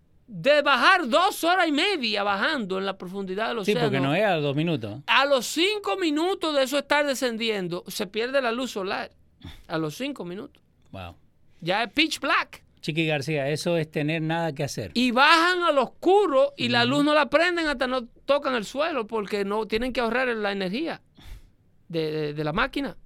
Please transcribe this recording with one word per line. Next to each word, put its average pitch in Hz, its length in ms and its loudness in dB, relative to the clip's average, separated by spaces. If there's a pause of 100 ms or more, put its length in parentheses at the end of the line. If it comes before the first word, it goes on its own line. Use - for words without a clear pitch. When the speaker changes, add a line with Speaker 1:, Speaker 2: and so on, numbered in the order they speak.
(260)
Speaker 1:
de 262 360 2
bajar 294 460 4
dos 339 340 2
horas 349 240 4
y 311 60 0
media 269 500 0
bajando 202 560 0
en 196 80 -2
la 190 120 -4
profundidad 196 500 -6
del 233 160 -4
Speaker 2:
Sí, 202 80 2
Speaker 1:
océano? - 160 2
Speaker 2:
porque - 120 0
no 139 140 2
es 202 100 2
a 196 120 2
dos 143 180 0
minutos. 135 520 -2
Speaker 1:
A 240 180 6
los 277 220 2
cinco 403 500 0
minutos 339 580 0
de 269 100 2
eso 269 140 0
estar 294 280 0
descendiendo, 220 840 -2
se 202 180 -6
pierde 247 360 -2
la 233 100 0
luz 247 200 -4
solar. 214 380 -6 (560)
A 170 120 -4
los 151 180 -4
cinco 254 280 -8
minutos. 196 380 -12 (300)
Speaker 2:
Wow. 92 240 -12 (440)
Speaker 1:
Ya 185 220 -2
es 226 100 -8
pitch 302 280 0
black. 320 420 -2 (200)
Speaker 2:
Chiqui 160 240 -2
García, 147 420 -2
eso 170 300 -2
es 156 120 -4
tener 156 320 -2
nada 160 320 -2
que 156 100 -6
hacer. 120 300 -6
Speaker 1:
Y 247 160 2
bajan 330 520 4
al 311 160 2
oscuro 285 800 2
y 247 100 -2
la 240 140 2
Speaker 2:
Ujú. 240 80 2
Speaker 1:
luz 285 140 4
no 302 100 4
la 294 160 4
prenden 330 360 2
hasta 269 200 -2
no 247 200 -4 (200)
tocan 277 280 0
el 214 120 -2
suelo 277 400 -4
porque 208 400 -4
no 214 200 -4
tienen 226 280 -4
que 254 60 -2
ahorrar 247 280 0
la 208 240 -2
energía 202 480 -4 (880)
de, 160 240 -4
de, 151 220 -4
de 151 100 -4
la 151 80 -2
máquina. 262 520 -2